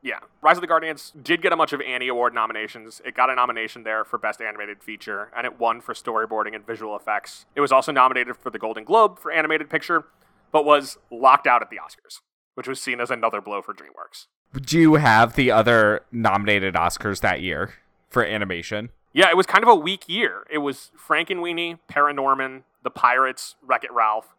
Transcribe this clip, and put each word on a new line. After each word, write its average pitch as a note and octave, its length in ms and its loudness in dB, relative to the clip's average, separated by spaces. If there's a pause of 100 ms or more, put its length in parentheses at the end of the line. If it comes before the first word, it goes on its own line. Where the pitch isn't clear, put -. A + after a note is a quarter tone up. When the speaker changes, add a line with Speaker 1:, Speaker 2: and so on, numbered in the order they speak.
Speaker 1:
Yeah. B2 160 -10 (220)
Rise D#3+ 160 4
of F3+ 40 -8
the F3 60 -8
Guardians D#3+ 440 -2
did D#3 320 -4
get F3+ 100 2
a E3 40 -2
bunch D#3 160 0
of C3+ 80 -6
Annie B2+ 260 -6
Award A#2+ 260 0
nominations. A2 720 -8
It B2 100 -12
got B2+ 140 2
a B2+ 60 -2
nomination A#2 480 -4
there A2 200 -4
for - 140 -8
Best A2 240 -6
Animated G#2 420 -12
Feature, G#2+ 520 -12
and A#2+ 100 -8
it B2 140 -10
won A#2 200 0
for A#2 140 -12
storyboarding A2 640 -4
and G#2+ 100 -14
visual A2 300 -10
effects. - 500 -8 (100)
It C#3+ 60 0
was C#3 100 2
also C3+ 200 4
nominated B2+ 440 2
for - 140 -10
the - 100 -12
Golden A2 240 -8
Globe G3 360 2
for D3+ 120 -12
Animated D#3 380 -2
Picture, E3 360 -4 (460)
but D3+ 140 2
was C#3+ 320 2 (140)
locked B2+ 340 6
out B2 160 4
at - 80 -10
the G#2+ 80 -16
Oscars, - 440 -20 (340)
which B2+ 120 -12
was C3 140 -10
seen B2 180 -6
as A#2+ 120 -4
another A2+ 300 -2
blow G2+ 200 -8
for G#2 140 -14
DreamWorks. - 500 -20 (340)
Speaker 2:
Do D3 200 0
you D#3 160 8
have A#2 400 4
the B2 160 4
other A2 600 4
nominated G2+ 640 0
Oscars F2+ 480 -2
that F2+ 200 -2
year F2 340 -6 (340)
for A#2 160 0
animation? G#2 640 -6 (240)
Speaker 1:
Yeah, F3+ 160 4
it E3+ 80 2
was F#3 80 2
kind G3+ 180 2
of A3+ 60 4
a A3+ 60 10
weak F3+ 340 -6
year. E3 400 -4
It D3+ 100 -4
was C#3+ 380 -8
Frankenweenie, E3+ 920 -4
Paranorman, C3+ 760 0 (180)
The B2 100 -6
Pirates, C3 680 0
Wreck-It B2+ 320 -2
Ralph A2 460 0